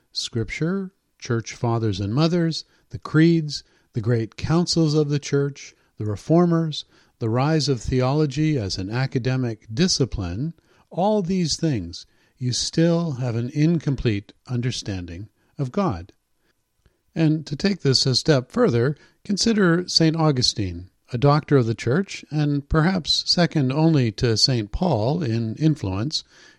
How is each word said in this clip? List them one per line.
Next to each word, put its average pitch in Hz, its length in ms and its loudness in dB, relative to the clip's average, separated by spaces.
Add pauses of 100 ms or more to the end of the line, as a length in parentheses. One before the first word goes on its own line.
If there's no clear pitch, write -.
(120)
Scripture, 175 800 -4 (260)
church - 360 -4
fathers 113 460 -2
and 101 120 -2
mothers, 165 540 0 (240)
the 110 80 -10
creeds, 160 680 2 (300)
the 117 80 -4
great 113 340 -2
councils 160 560 0
of 151 160 2
the 147 100 -2
church, 143 560 -4 (240)
the 107 80 -6
reformers, 165 800 0 (340)
the 117 100 -4
rise 135 400 0
of 131 120 -2
theology 143 800 0
as 95 200 -4
an 95 120 -6
academic 127 800 -2
discipline, 123 840 -2 (360)
all 208 320 0
these 175 340 0
things, 104 500 -4 (320)
you 123 140 -2
still 165 600 0
have 123 240 -4
an 120 140 -4
incomplete 143 840 0 (160)
understanding 107 800 -6 (300)
of 131 140 -4
God. 120 400 -4 (1000)
And 156 320 2
to - 80 -8
take 190 280 -2
this 135 240 2
a 131 100 2
step 131 340 2
further, 143 460 2 (280)
consider 185 640 2
Saint 160 300 2
Augustine, 113 720 0 (220)
a 123 60 -2
doctor 143 380 4
of 123 100 4
the 113 80 0
Church, 156 560 -2
and 147 380 -2
perhaps 165 580 0
second 156 440 2
only 147 420 4
to 113 240 0
Saint 113 360 0
Paul 151 500 0
in 113 340 -2
influence, 135 680 -2 (340)